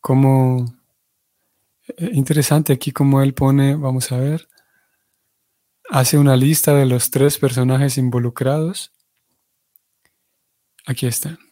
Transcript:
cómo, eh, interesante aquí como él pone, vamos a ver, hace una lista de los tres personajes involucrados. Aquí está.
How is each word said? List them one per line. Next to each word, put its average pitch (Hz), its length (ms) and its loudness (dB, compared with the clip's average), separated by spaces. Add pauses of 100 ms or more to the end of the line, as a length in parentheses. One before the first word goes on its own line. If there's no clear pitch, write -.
cómo, 131 720 2 (1200)
eh, 175 160 -6
interesante 147 640 0
aquí 131 180 -6
como 139 300 2
él 135 100 0
pone, 139 440 2
vamos 131 360 -4
a 123 60 -4
ver, 147 280 -4 (1400)
hace 135 300 2
una 139 180 6
lista 147 380 2
de 139 100 4
los 123 260 0
tres 143 280 0
personajes 131 580 0
involucrados. 131 960 -4 (1900)
Aquí 131 220 -6
está. 151 320 -6 (140)